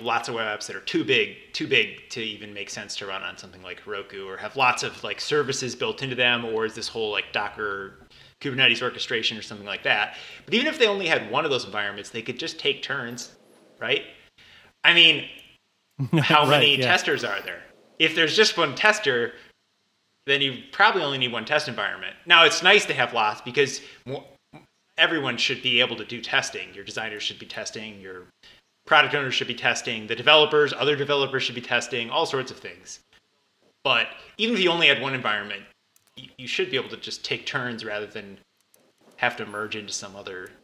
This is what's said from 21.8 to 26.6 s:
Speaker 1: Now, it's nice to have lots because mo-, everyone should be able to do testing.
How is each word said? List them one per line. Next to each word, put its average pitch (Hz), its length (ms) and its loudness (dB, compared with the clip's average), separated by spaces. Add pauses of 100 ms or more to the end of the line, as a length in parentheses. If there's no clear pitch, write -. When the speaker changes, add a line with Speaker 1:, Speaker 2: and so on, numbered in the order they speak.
Speaker 1:
Now, 165 220 8
it's - 160 2
nice 190 240 6
to 156 80 -2
have 123 180 0
lots 110 300 0
because 131 400 0 (240)
mo-, - 180 -10 (720)
everyone 156 400 2
should 123 260 -2
be 123 180 2
able 120 160 2
to 104 100 -10
do 117 160 -10
testing. 98 500 -4